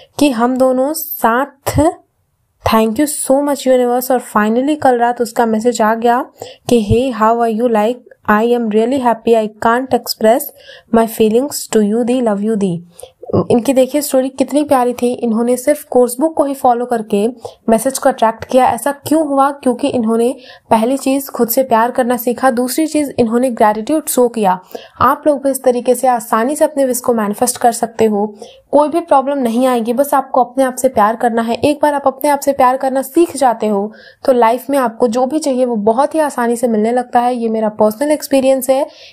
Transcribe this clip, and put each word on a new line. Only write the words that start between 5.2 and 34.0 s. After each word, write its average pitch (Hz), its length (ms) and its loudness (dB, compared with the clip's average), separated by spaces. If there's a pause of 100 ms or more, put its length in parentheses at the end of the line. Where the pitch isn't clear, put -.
उसका 233 260 -2
मैसेज 220 360 0
आ 214 120 2
गया 233 320 0 (420)
कि, 240 140 4
'Hey, 220 400 0
how 226 180 4
are 226 200 0
you? 247 80 2
Like, 226 300 0 (320)
I 233 280 2
am 240 100 -4
really 226 360 0
happy, 226 300 0
I 220 140 2 (180)
can't 247 240 0
express 233 500 0 (540)
my 226 120 4 (140)
feelings 226 560 0
to 214 60 4
you 214 220 0
दी, 247 180 0
love 208 180 -2
you 220 160 -2
दी।'" 180 260 -2 (680)
इनकी 233 220 2
देखिए 254 280 2
स्टोरी 269 280 0
कितनी 269 360 -2
प्यारी 254 280 0
थी। 247 200 -2
इन्होंने 240 440 -2
सिर्फ 294 280 -2
कोर्स 240 360 2
बुक 320 160 -2
को 311 80 2
ही 277 100 -4
फॉलो 247 320 0
करके 220 420 -2 (400)
मैसेज 226 300 0
को - 100 0
अट्रैक्ट 226 360 0
किया। 254 220 2
ऐसा 254 260 -2
क्यों 302 340 -2
हुआ? 277 240 0
क्योंकि 269 380 -4
इन्होंने 233 480 -2 (340)
पहली 233 260 2
चीज़ 269 340 -2
खुद 233 180 -2
से 262 140 0
प्यार 233 280 0
करना 247 260 -2
सीखा, 247 340 0
दूसरी 254 360 -2
चीज़ 302 320 -2
इन्होंने 240 320 2
ग्रैटिट्यूड 226 560 0
शो 247 220 2
किया। 196 320 -2 (400)
आप 285 260 2
लोग 285 160 2
भी 277 80 0
इस 262 120 -6
तरीके 247 320 2
से 247 140 0
आसानी 233 480 0
से 320 80 2
अपने 285 200 0
विश 247 160 -2
को 247 140 0
मैनिफेस्ट 220 420 -2
कर 240 160 2
सकते 226 320 -2
हो, 208 300 0 (360)
कोई 294 180 4
भी 330 120 -2
प्रॉब्लम 285 380 0
नहीं 240 280 0
आएगी। 240 260 0
बस 277 220 0
आपको 262 300 2
अपने 262 200 -2
आप 254 100 -2
से 262 140 0
प्यार 226 280 2
करना 233 260 0
है। 233 120 -4
एक 294 280 0
बार 294 120 2
आप 277 120 -2
अपने 269 240 0
आप 285 100 0
से 285 120 0
प्यार 262 240 2
करना 269 260 -2
सीख 339 340 0
जाते 233 300 0
हो 208 260 -2 (320)